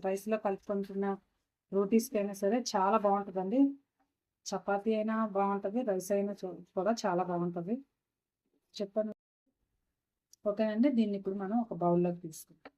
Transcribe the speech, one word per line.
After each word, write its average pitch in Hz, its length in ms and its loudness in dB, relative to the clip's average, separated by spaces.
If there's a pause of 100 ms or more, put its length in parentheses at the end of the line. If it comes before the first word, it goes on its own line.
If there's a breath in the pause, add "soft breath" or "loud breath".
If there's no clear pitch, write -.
రైస్లో 196 360 -2
కలుపుకుంటున్న 196 680 -2 (680)
రోటీస్‌కైనా 202 600 2
సరే 196 240 0 (100)
చాలా 202 300 4
బాగుంటుందండి. 196 600 0 (880)
చపాతీ 202 480 -2
అయినా 220 220 -2 (100)
బాగుంటది, 196 560 0
రైస్ 190 300 -2
అయినా 202 220 0
చూ-, 180 380 -10
కూడా 190 280 0
చాలా 185 240 0
బాగుంటది. 175 520 -2 (1000)
చెప్పండి. 214 380 -4 (1300)
ఓకేనండి, 220 440 2
దీన్ని 220 280 2
ఇప్పుడు 196 180 -4
మనం 202 260 -2
ఒక 226 120 -6
బౌల్లోకి 175 460 2
తీసుకుంటాం. - 580 -16